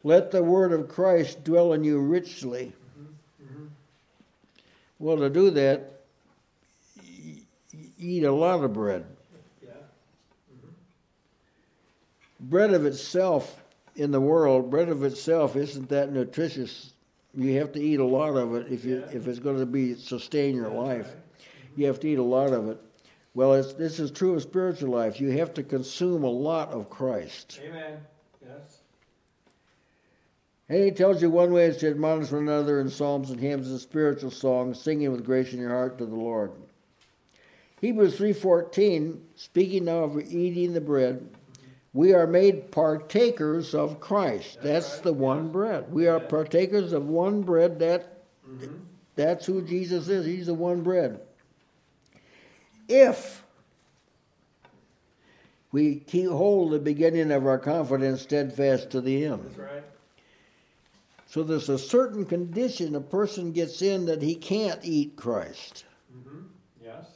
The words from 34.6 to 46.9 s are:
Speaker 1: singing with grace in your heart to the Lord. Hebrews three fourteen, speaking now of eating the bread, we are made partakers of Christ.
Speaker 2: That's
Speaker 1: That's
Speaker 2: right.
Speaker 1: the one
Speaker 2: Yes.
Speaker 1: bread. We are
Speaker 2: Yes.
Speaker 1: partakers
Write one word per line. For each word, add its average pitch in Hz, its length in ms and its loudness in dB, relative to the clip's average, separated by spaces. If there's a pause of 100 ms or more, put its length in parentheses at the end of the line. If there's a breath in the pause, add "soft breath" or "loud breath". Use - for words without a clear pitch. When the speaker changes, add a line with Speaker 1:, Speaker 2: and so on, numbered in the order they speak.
Speaker 1:
singing 151 320 -2
with 120 120 -6
grace 127 280 0
in 123 80 -8
your 120 100 -6
heart 127 280 -2
to 120 80 -6
the 110 100 -10
Lord. 113 340 -4 (1300 soft breath)
Hebrews 214 360 4
three 202 160 0
fourteen, 170 880 2 (140)
speaking 185 480 -2
now 165 180 0
of 147 180 -2
eating 175 520 -2
the 165 80 -2
bread, 131 480 0 (640 loud breath)
we 170 220 6
are 170 120 6
made 180 460 4
partakers 160 1040 0
of 151 240 -2
Christ. 165 600 -2
Speaker 2:
That's 160 260 0
Speaker 1:
That's - 100 -10
Speaker 2:
right. - 80 -14
Speaker 1:
the 170 80 2
one 135 320 0
Speaker 2:
Yes. 160 80 -8
Speaker 1:
bread. 190 400 -4
We 170 160 4
are 165 100 4
Speaker 2:
Yes. - 120 -6
Speaker 1:
partakers 175 600 0